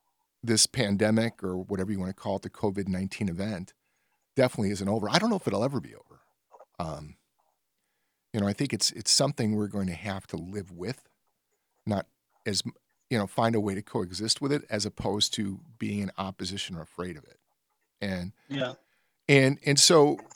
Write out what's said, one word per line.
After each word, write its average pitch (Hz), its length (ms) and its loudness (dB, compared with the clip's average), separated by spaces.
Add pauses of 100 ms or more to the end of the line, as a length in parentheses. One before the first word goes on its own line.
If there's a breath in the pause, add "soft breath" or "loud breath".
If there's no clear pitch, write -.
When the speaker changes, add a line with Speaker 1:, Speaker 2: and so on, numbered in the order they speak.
(420)
Speaker 1:
this 113 240 4
pandemic, 110 800 2
or 92 120 -2
whatever 95 360 -4
you 98 80 -2
wanna 92 140 -4
call 98 220 -4
it, 98 60 -4
the - 80 -10
covid 98 380 -2
nineteen 95 400 -2
event, 95 460 -6 (600)
definitely 120 380 2
isn't 98 160 -4
over. 104 200 0
I 165 120 4
don't 220 100 2
know 208 60 2
if 180 100 -4
it'll 101 160 0
ever 139 160 0
be 55 160 -10
over. - 260 -20 (600)
Um, 78 360 -8 (1160)
you 113 80 -2
know, 101 80 2
I 101 60 0
think 139 180 -2
it's, - 200 0
it's - 200 -2
something 127 420 2
we're 104 140 0
going 98 180 -2
to 90 80 -2
have 95 340 -8
to - 80 -8
live 92 360 -10
with, 90 360 -10 (800)
not 101 200 0 (380)
as 98 220 -2
m-, 117 60 -8 (360)
you 123 100 0
know, 101 100 0
find 117 260 2
a 110 60 4
way 101 160 -2
to 104 60 -8
coexist 101 580 -4
with 139 120 0
it, 147 160 -2
as 104 160 -2
opposed 104 500 -2
to 98 260 -4 (180)
being 104 220 -2
in 98 180 -4
opposition 95 560 -6
or 82 80 -10
afraid 87 340 -10
of - 80 -20
it. - 140 -20 (640)
And 95 320 -4 (160)
Speaker 2:
Yeah. 131 260 -4 (540)
Speaker 1:
and, 139 380 6
and 143 120 4
so 147 400 6 (180)